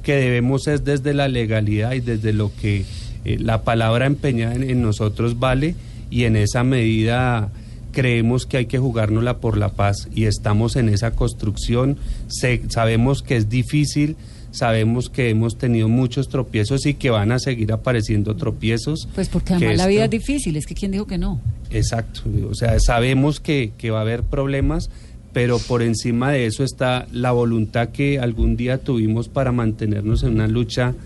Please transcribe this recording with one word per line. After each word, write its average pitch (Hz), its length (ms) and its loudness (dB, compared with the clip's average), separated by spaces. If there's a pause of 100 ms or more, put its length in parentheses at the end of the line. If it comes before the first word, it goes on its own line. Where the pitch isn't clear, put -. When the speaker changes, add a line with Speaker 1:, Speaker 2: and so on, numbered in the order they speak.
Speaker 1:
que 143 120 2
debemos 127 520 2
es 147 160 0
desde 143 300 0
la 139 160 2
legalidad 110 640 0
y 131 80 -2
desde 110 320 0
lo 104 180 0 (100)
que, 101 220 0 (400)
eh, 113 160 -2
la 113 240 0
palabra 113 420 2
empeñada 123 500 0
en, 131 140 -2
en 123 120 2
nosotros 117 580 0
vale, 127 360 0 (360)
y 120 140 0
en 113 100 4
esa 110 300 2
medida 117 840 2 (440)
creemos 120 520 2
que - 120 -2
hay 123 80 0
que 127 140 -2
jugárnosla 117 580 0
por 110 200 0
la 101 120 2
paz 101 440 0
y 110 120 2
estamos 107 500 2
en 117 140 2
esa 107 220 2
construcción. 120 840 0 (320)
Se-, 123 420 -2
sabemos 120 540 2
que 135 140 0
es 104 120 0
difícil, 147 680 0 (360)
sabemos 113 560 2
que 123 200 0
hemos 110 280 0
tenido 113 320 2
muchos 127 400 0
tropiezos 123 560 -2
y 143 80 2
que 139 160 -2
van 110 220 2
a 127 80 2
seguir 113 340 -2
apareciendo 110 600 0
tropiezos. 117 800 -2
Speaker 2:
Pues 190 120 -2
porque - 200 -2
Speaker 1:
Que 185 80 2
Speaker 2:
además - 220 2
la 180 60 4
Speaker 1:
esto 190 60 4
Speaker 2:
vida 208 160 4
es 220 60 0
difícil, 233 440 -2
es 147 120 -4
que 165 80 -10
¿quién 196 160 -4
dijo 196 160 -4
que 190 100 -4
no? 180 240 -2 (300)
Speaker 1:
Exacto, 110 500 -2 (280)
o 104 40 -4
sea, 113 260 2
sabemos 131 600 4
que, 131 400 -2
que 117 100 -4
va 110 80 0
a 110 40 0
haber 117 200 -2
problemas, 139 720 -2 (420)
pero 120 240 2
por 117 240 0
encima 120 500 0
de 127 140 2
eso 110 180 -2
está 127 480 -2
la 123 200 0
voluntad 117 580 2
que 139 300 0
algún 113 360 2
día 123 220 0
tuvimos 113 500 0
para 127 240 0
mantenernos 110 680 0
en 123 140 2
una 107 120 2
lucha 120 460 0 (120)